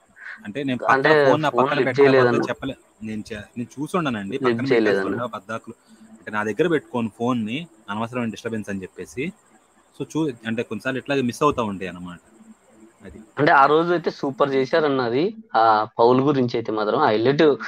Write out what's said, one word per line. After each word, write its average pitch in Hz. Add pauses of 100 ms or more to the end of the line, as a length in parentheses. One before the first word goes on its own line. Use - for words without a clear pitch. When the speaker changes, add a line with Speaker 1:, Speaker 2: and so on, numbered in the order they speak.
(440)
Speaker 1:
అంటే 113
నేను 131
పక్కన 113
Speaker 2:
అంటే 139
Speaker 1:
ఫోన్ 151
నా 147
Speaker 2:
ఫోన్ 123
Speaker 1:
పక్కన 147
Speaker 2:
లిఫ్ట్ -
Speaker 1:
పెట్టలేకపోతే 135
Speaker 2:
చేయలేదన్న. 120
Speaker 1:
చెప్పలే-, 131 (260)
నేను 107
చే-, 104
నేను 123
చూసుండనండి, 127
Speaker 2:
లిఫ్ట్ 135
Speaker 1:
పక్కన 120
Speaker 2:
చేయలేదన్న. 110
Speaker 1:
పెట్టేస్తుండే 107
పద్దాకులు. 110 (380)
అంటే -
నా 107
దగ్గర 110
పెట్టుకోను 123
ఫోన్ 120
ని, 135 (240)
అనవసరమైన 117
disturbance 107
అని 98
చెప్పేసి. 117 (680)
So 135
చూ-, 151 (140)
అంటే 113
కొన్నిసార్లు 127
ఇట్లాగే 139
miss 120
అవుతా 143
ఉంటాయి 98
అన్నమాట. 87 (840)
అది. 95 (200)
Speaker 2:
అంటే 151
ఆ 139
రోజు 160
అయితే 175
సూపర్ 139
చేశారన్నది. 135 (200)
ఆ 110 (120)
పౌలు 123
గురించి 135
అయితే 117
మాత్రం 107
హైలైట్. 131 (240)